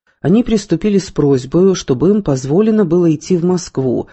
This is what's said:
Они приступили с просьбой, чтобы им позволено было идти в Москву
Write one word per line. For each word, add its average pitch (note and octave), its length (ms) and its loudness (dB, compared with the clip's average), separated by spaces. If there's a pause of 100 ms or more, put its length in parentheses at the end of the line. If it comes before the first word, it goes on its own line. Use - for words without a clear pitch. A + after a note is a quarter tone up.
(220)
Они G#3 200 2
приступили G3+ 540 -2
с - 140 -2
просьбой, D3 640 2
чтобы C#3 340 -2
им G#3+ 140 2
позволено F3+ 640 0
было E3+ 280 2
идти E3 220 -2
в E3 80 -2
Москву C#3 680 -2